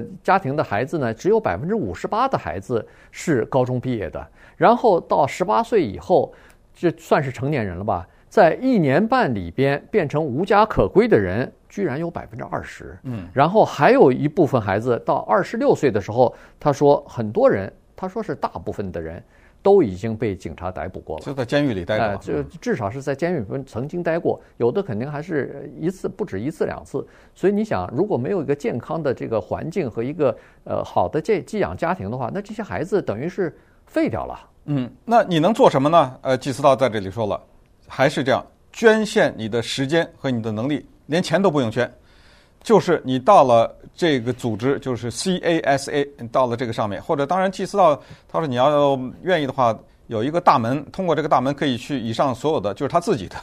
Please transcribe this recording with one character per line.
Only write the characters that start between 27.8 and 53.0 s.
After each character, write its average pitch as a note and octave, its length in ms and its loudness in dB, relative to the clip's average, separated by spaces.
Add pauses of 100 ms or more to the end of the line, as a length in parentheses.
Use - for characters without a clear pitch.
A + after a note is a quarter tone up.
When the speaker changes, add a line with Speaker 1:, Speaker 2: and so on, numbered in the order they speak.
Speaker 1:
如 E3 120 0
果 F#3 120 -2
没 C3 120 -4
有 G3 120 -2
一 B2 40 -6
个 C#3 100 0
健 D3 240 -4
康 E3 240 -6
的 C3 100 0
这 C3+ 140 -8
个 A2 140 -2
环 G#2+ 280 -6
境 D#3+ 220 -4
和 A2+ 100 -6
一 C3+ 120 -4
个， C#3+ 200 0 (300)
呃， G2+ 180 -4
好 F#2 280 0
的 D3+ 100 -2
这 F3 220 0
寄 G#3 180 -8
养 F#2+ 160 -2
家 E3+ 180 -2
庭 G2+ 160 -8
的 B2 80 -6
话， B2 160 -6
那 G3 80 -6
这 G#3+ 120 -14
些 A3 100 -10
孩 B2+ 220 -6
子 G3 160 0
等 G#2 180 -4
于 D3 80 -6
是 F3 260 -4 (320)
废 D#4 220 -2
掉 C2+ 180 -4
了。 B1 140 -12 (240)
Speaker 2:
嗯， C3+ 260 -4 (140)
那 A3+ 200 4
你 E3 160 0
能 F#3 140 4
做 A3 160 6
什 C3+ 120 0
么 D3 80 2
呢？ C#3+ 320 4
呃， C3 160 0
季 C#3 160 -6
思 A#2+ 80 -8
道 C#3 120 6
在 B2+ 140 2
这 G#2+ 140 -2
里 F#2 100 -8
说 G#2+ 160 -4
了， F#2 140 -4 (440)
还 - 220 0
是 C#3 160 -2
这 B2 80 0
样， G#2 140 0 (260)
捐 A3 340 4
献 F3+ 300 2
你 A2 140 -6
的 A#2 120 -2
时 C3+ 240 -4
间 E3 300 0
和 C3+ 160 -4
你 A#2 100 -2
的 A2+ 120 -4
能 A2+ 160 -4
力， D3 160 -4 (220)
连 D#3+ 140 0
钱 - 200 0
都 G3 100 2
不 C#3+ 80 0
用 A#2 100 0
捐， B2 220 -2 (720)
就 G#3 180 6
是 E3 240 0
你 C3 140 -2
到 D#3+ 260 8
了 A#2 300 4 (220)
这 D3+ 240 2
个 A#2+ 120 -4
组 A#2 240 -4
织， B2 240 -2
就 B2+ 160 -4
是 A#2 140 -6
C F3+ 300 -2
A E3 220 0
S C#3 300 -2
A， C#3+ 160 -2 (120)
你 A#2+ 80 -12
到 C3 180 0
了 A#2 100 -2
这 B2 120 -4
个 A2+ 60 -4
上 A2+ 140 -2
面， G2 140 -6
或 E3 140 -2
者 C#3+ 100 -2
当 F3 140 -2
然 F#3+ 120 0
季 F#3+ 140 -8
思 G3+ 120 -6
道 E3 220 4 (280)
他 - 100 -6
说 E3 80 -2
你 B2+ 100 -4
要 C#3 440 4 (240)
愿 E3+ 180 0
意 C3+ 60 -4
的 B2+ 40 -6
话， A#2 240 2 (300)
有 A2+ 180 -4
一 C#3 60 -2
个 E3+ 100 -2
大 D#3+ 200 4
门， B2+ 320 -2
通 F#3+ 160 -6
过 C#3+ 80 2
这 D3 80 -2
个 D#3 40 -2
大 D3 140 4
门 C3+ 120 0
可 D3 120 -4
以 C3 100 0
去 C3 240 -6
以 A2+ 140 -4
上 C3+ 220 0
所 D3 160 -2
有 C#3+ 80 0
的， G2 140 -4
就 C#3 120 -6
是 - 20 -2
他 E3 120 0
自 F3 180 0